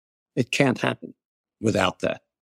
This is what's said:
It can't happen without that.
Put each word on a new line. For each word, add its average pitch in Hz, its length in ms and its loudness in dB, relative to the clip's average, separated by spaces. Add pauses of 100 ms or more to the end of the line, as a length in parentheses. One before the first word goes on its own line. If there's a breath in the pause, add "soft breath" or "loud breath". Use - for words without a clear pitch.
(360)
It - 160 -2
can't 127 260 2
happen - 360 -6 (460)
without 98 400 0
that. - 200 -4 (260)